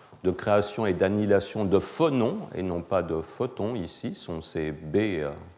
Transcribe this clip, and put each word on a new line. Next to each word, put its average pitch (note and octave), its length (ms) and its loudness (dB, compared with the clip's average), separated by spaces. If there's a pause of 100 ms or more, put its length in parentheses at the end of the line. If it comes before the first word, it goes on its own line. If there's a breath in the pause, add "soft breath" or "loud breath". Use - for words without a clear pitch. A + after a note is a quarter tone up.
(240 loud breath)
de F#2 80 2
création G#2 540 2
et G2 60 4
d'annihilation G2+ 720 2
de F#2+ 140 4
phonons, C#3 600 2 (180)
et F2+ 80 -2
non F2 160 -2
pas F2+ 220 0
de E2 180 -2
photons A#2 560 -4
ici, F#2 400 -6
sont E2 240 -6
ces D#2 320 -4
B, D#2 240 -4
euh, F2+ 340 2 (280)